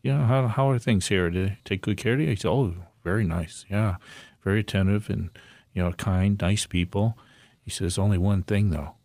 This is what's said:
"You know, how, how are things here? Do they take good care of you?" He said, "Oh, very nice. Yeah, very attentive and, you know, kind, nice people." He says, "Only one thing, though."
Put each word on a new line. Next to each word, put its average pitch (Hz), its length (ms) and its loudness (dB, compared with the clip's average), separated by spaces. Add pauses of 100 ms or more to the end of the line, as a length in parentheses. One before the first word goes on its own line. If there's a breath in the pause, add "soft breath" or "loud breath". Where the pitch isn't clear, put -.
"You 135 100 0
know, 143 120 2
how, 127 220 4
how 135 220 2
are 127 80 2
things 110 300 0
here? 90 240 2
Do 92 160 0
they 98 180 -4
take - 160 -2
good 104 160 -2
care 117 160 0
of 139 60 0
you?" 156 80 0
He 107 80 0
said, - 160 -2
"Oh, 107 240 0 (280)
very 98 220 0
nice. 82 420 -4
Yeah, 101 280 0 (480 loud breath)
very 101 160 2
attentive 101 500 0
and, 90 220 -4 (420 loud breath)
you 92 80 -2
know, 87 120 0
kind, 98 460 0
nice 95 280 0
people." 98 500 0 (460 loud breath)
He - 80 -12
says, 87 260 -4
"Only 98 220 2
one 95 240 2
thing, 104 260 2
though." 73 240 -4 (120)